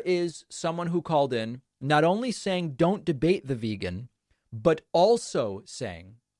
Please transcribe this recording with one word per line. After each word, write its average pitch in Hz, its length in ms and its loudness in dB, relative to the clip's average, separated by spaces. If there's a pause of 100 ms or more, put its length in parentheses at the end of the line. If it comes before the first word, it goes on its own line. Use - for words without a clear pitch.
is 175 440 -2
someone 170 380 -4
who 170 140 0
called 143 320 2
in, 117 280 -4 (200)
not 151 220 4
only 214 280 2
saying, 175 440 -4
"Don't 180 280 2
debate 160 440 0
the 135 80 -2
vegan," 107 540 -6 (420)
but 156 300 2 (100)
also 165 720 2
saying, 92 520 -12 (220)